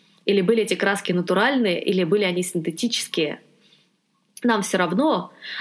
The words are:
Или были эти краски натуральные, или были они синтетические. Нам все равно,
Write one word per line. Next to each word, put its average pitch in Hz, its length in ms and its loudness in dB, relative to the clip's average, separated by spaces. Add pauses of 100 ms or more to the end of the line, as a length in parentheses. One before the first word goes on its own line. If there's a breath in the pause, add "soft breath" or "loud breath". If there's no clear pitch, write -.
(260 soft breath)
Или 202 160 2
были 220 220 4
эти 196 100 -2
краски 196 380 0
натуральные, 190 720 2
или 185 220 0
были 196 200 2
они 180 180 0
синтетические. 165 1000 -4 (1000 soft breath)
Нам 226 180 2
все 190 160 0
равно, 185 560 0 (280 loud breath)